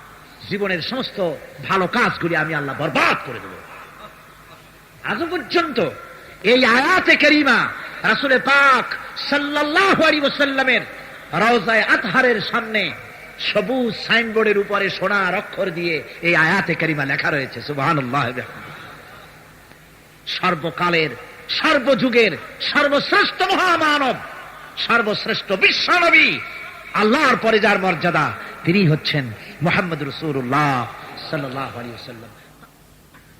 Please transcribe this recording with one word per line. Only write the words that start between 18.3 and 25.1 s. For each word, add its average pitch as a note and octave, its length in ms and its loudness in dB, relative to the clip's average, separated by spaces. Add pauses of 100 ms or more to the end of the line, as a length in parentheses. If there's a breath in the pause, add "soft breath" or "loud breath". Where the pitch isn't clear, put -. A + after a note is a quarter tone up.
সর্বকালের, E3+ 840 0 (400)
সর্বযুগের A#3+ 880 2 (240)
সর্বশ্রেষ্ঠ C#4+ 800 0
মহামানব, D#4+ 720 2 (640)
সর্বশ্রেষ্ঠ G#3+ 720 0